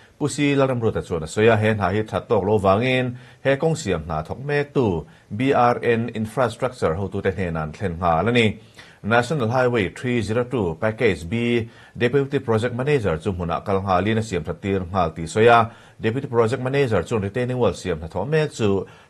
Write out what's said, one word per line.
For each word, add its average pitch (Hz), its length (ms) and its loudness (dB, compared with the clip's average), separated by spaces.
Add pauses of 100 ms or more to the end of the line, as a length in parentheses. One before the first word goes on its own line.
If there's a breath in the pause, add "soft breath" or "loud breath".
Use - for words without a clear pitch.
(200 loud breath)
pusi 143 340 0
laram 131 260 2
ruta 110 220 0
chuan 82 220 -6
a - 20 -8
soya 110 320 4
hen 107 200 2
ha 92 120 0
hi 107 120 0
that 98 260 -6
tawk 98 160 2
lo 104 160 2
wangin, 123 560 2 (260 loud breath)
he 135 140 2
kong 160 180 0
siam 87 300 -2
hna 78 200 -4
thok - 200 -10
mek 143 300 -2
tu, 95 320 2 (300 loud breath)
B 131 160 2
R 120 300 4
N 117 320 0
Infrastructure 110 800 -2
ho 98 140 -4
tu 98 120 -6
te 98 100 0
hne 85 220 -4
nan 80 200 -4
thlen 87 260 -6
nga 85 240 2
lani. 113 380 2 (440 loud breath)
National 117 440 2
Highway 120 400 2
three 120 340 -2
zero 110 220 -2
two 104 360 -2
Package 110 480 0
B, 117 400 -2 (300 loud breath)
Deputy 135 400 0
Project 113 340 0
Manager 117 460 0
chu 101 140 -2
hmuna 85 320 -4
kal 95 180 0
nga 92 180 2
lin 110 180 0
a 107 40 0
siam 87 220 -4
that 85 180 -8
tir 98 160 0
nga 87 320 -2
ti 82 120 -10
soya, 113 500 4 (280 loud breath)
Deputy 120 280 -4
Project 117 340 2
Manager 127 400 0
chu 117 160 -2
retaining 123 400 -2
wall 110 140 2
siam 85 260 -6
hna 80 100 -10
thok 92 200 -6
mek 151 240 0
chu, 98 340 0 (240 loud breath)